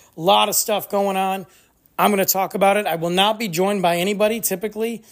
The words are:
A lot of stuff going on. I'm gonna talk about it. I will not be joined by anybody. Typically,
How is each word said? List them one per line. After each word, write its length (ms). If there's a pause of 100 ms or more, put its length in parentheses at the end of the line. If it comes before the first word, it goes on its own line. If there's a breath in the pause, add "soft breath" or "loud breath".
(180 loud breath)
A 40
lot 280
of 60
stuff 340
going 260
on. 300 (520 soft breath)
I'm 140
gonna 140
talk 300
about 200
it. 100
I 120
will 120
not 300
be 80
joined 340
by 140
anybody. 460
Typically, 600 (100)